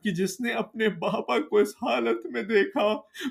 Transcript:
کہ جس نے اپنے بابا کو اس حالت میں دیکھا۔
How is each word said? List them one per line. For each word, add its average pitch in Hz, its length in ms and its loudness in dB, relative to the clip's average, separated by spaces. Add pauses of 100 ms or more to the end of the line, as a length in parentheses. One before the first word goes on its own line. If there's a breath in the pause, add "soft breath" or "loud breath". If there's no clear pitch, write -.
کہ 208 80 0
جس 185 300 -2
نے 240 100 -2
اپنے 220 380 0
بابا 196 500 -2
کو - 180 0
اس - 180 4
حالت 233 500 -2
میں 240 160 -4
دیکھا۔ 208 560 2 (340 loud breath)